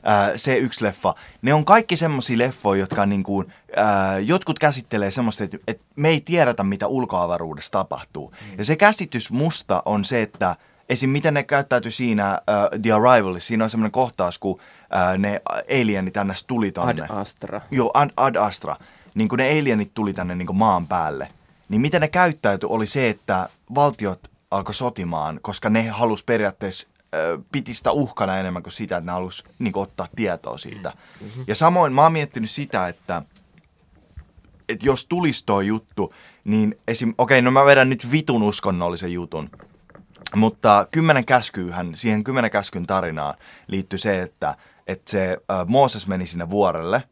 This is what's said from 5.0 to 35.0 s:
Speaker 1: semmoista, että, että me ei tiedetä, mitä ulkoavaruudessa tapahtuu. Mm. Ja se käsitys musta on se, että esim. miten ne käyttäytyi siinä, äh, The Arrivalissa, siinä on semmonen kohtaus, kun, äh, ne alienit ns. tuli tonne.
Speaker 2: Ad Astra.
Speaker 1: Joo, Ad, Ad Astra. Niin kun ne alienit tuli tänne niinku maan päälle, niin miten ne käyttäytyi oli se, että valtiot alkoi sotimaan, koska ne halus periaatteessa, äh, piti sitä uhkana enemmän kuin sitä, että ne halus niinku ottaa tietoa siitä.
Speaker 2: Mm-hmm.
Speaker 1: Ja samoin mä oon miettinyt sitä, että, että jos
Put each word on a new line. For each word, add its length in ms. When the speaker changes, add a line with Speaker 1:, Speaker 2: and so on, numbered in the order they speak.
Speaker 1:
semmoista, 320
että, 140
että 160
me 140
ei 120
tiedetä, 420
mitä 240
ulkoavaruudessa 840
tapahtuu. 600
Mm. 260
Ja 80
se 100
käsitys 560
musta 540
on 200
se, 160
että 340
esim. 200
miten 240
ne 100
käyttäytyi 480
siinä, 400
äh, 80
The 100
Arrivalissa, 560
siinä 160
on 60
semmonen 220
kohtaus, 480
kun, 200
äh, 220
ne 240
alienit 340
ns. 220
tuli 260
tonne. 320
Speaker 2:
Ad 60
Astra. 520
Speaker 1:
Joo, 220
Ad, 240
Ad 180
Astra. 400
Niin 160
kun 80
ne 120
alienit 340
tuli 200
tänne 220
niinku 180
maan 340
päälle, 400
niin 120
miten 200
ne 60
käyttäytyi 640
oli 160
se, 220
että 400
valtiot 440
alkoi 220
sotimaan, 680
koska 280
ne 200
halus 340
periaatteessa, 640
äh, 380
piti 220
sitä 180
uhkana 460
enemmän 260
kuin 100
sitä, 240
että 80
ne 60
halus 320
niinku 220
ottaa 340
tietoa 420
siitä. 360
Speaker 2:
Mm-hmm. 260
Speaker 1:
Ja 80
samoin 380
mä 100
oon 80
miettinyt 380
sitä, 380
että, 340
että 160
jos 200